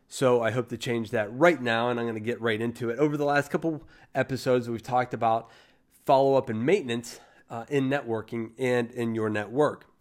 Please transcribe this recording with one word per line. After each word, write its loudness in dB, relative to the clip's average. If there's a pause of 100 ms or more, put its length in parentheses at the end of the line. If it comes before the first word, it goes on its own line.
So 2
I 2
hope -4
to -8
change -4
that -2
right 4
now, 0
and -2
I'm -2
gonna -4
get -4
right 0
into -4
it. -4
Over 2
the -2
last 0
couple -4 (320)
episodes, 0
we've -6
talked -2
about 0 (560)
follow-up 4
and -2
maintenance, 0 (300)
uh, -10
in 0
networking -4
and 0
in -4
your 0
network. -2 (140)